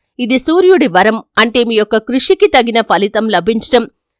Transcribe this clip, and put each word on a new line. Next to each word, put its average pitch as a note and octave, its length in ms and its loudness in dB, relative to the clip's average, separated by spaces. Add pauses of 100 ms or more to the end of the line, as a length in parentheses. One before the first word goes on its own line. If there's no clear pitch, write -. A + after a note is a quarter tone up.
(260)
ఇది B3 200 0
సూర్యుడి F4+ 500 2
వరం, G#3+ 240 0 (240)
అంటే A#3+ 260 0
మీ A3+ 120 -2
యొక్క - 160 -2 (100)
కృషికి C4+ 480 0
తగిన A#3 340 0
ఫలితం G#3 460 -2
లభించటం. A3 500 -2 (340)